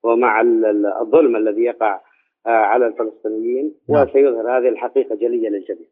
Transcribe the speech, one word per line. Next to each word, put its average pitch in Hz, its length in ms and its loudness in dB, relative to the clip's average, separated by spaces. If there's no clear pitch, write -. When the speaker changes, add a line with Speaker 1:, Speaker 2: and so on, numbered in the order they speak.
Speaker 1:
ومع 117 380 2
ال-، 113 240 2
ال-، 104 360 0
الظلم 120 360 2
الذي 110 260 -2
يقع، 110 380 -2
آه، 117 40 -2
على 113 360 2
الفلسطينيين، 113 880 -6
Speaker 2:
نعم. 147 140 4
Speaker 1:
وسيظهر 127 560 2
هذه 123 100 2
الحقيقة 123 460 -2
جلية 113 340 -4
للجميع. 95 440 -8